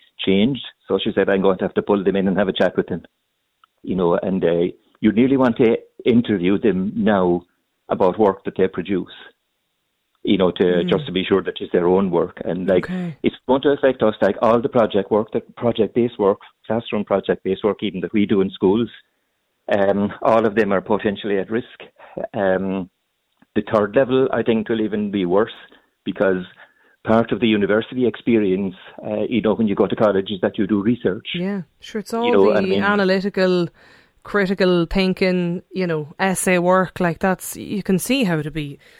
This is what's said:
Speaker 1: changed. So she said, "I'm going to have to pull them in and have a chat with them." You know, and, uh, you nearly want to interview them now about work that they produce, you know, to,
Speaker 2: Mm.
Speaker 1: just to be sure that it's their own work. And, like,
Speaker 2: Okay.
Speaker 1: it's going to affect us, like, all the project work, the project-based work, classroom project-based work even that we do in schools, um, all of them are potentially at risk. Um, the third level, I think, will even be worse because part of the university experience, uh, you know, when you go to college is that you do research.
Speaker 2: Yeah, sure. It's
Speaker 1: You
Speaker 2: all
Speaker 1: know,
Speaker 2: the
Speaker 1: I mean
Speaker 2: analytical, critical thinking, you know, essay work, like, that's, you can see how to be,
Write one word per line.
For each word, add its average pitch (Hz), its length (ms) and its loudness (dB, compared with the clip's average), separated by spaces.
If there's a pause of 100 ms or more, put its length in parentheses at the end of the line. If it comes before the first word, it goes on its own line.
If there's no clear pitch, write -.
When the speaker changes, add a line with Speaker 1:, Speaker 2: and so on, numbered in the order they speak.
(180)
Speaker 1:
changed. 110 460 0 (220)
So 95 120 0
she 104 140 -4
said, 95 160 0
"I'm 95 140 2
going 95 160 2
to 104 60 -4
have 92 100 -4
to 101 80 -2
pull 101 220 0
them 92 100 2
in 95 140 0
and 92 100 0
have 98 100 0
a 95 40 -2
chat 95 240 0
with 95 100 -2
them." 82 160 -8 (800)
You 101 140 -6
know, 87 180 2
and, 92 300 -2
uh, 85 240 2 (340)
you 107 100 4
nearly 127 260 2
want 123 180 2
to 117 220 4 (260)
interview 104 540 2
them 95 360 0
now 95 480 2 (460)
about 101 300 0
work 107 260 2
that - 120 -8
they 95 120 2
produce, - 460 -6 (1080)
you 101 140 2
know, 90 140 2
to, 92 120 0
Speaker 2:
Mm. 87 280 2
Speaker 1:
just 85 160 -2
to 92 60 -10
be 90 120 -2
sure 95 180 2
that 90 160 -8
it's - 140 -12
their 87 140 2
own 92 240 2
work. 87 340 -2
And, 90 240 -6
like, 92 160 2
Speaker 2:
Okay. 180 380 -8
Speaker 1:
it's - 140 -2 (120)
going 131 140 2
to 147 80 2
affect 135 320 0
us, 107 180 2
like, 98 220 2
all 117 180 4
the 127 80 -2
project 104 420 0
work, 110 200 0
the 113 100 -2
project-based 117 800 -2
work, 104 220 2 (260)
classroom 110 400 -4
project-based 95 580 -2
work 101 180 -2
even 92 180 -4
that - 120 -8
we 104 140 2
do 98 160 2
in 95 80 -2
schools, 107 400 0 (800)
um, 101 520 0
all 113 240 4
of 104 100 0
them 104 160 2
are 95 120 0
potentially 101 560 -2
at 92 120 -4
risk. - 320 -8 (520)
Um, 95 560 -2 (640)
the 107 80 -2
third 104 340 0
level, 131 360 2
I 117 100 0
think, 113 260 0
will 113 140 0
even 104 280 -4
be 98 140 -2
worse 98 300 0 (500)
because 95 400 0 (600)
part 113 280 2
of 101 80 -4
the 117 80 2
university 107 580 0
experience, 101 680 0 (280)
uh, 107 260 -6
you 113 120 -2
know, 101 140 0
when 113 120 0
you 101 80 0
go 95 120 2
to - 100 -4
college 98 340 2
is 98 120 -8
that 104 160 -2
you 101 80 0
do 101 160 0
research. 110 520 -2
Speaker 2:
Yeah, 185 280 -6 (160)
sure. - 220 -12
It's - 120 -14
Speaker 1:
You 226 60 -4
Speaker 2:
all 240 140 0
Speaker 1:
know, 208 200 4
Speaker 2:
the 208 60 2
Speaker 1:
I - 20 0
mean 196 220 0
Speaker 2:
analytical, 190 840 0 (540)
critical 185 640 0
thinking, 180 800 0 (100)
you 185 140 -4
know, 156 220 -4 (100)
essay 185 400 0
work, 180 420 2
like, 175 200 -2
that's, - 360 -2
you - 260 -6
can 190 160 2
see 262 260 0
how 165 180 0
to 151 80 -8
be, 147 280 -10 (220)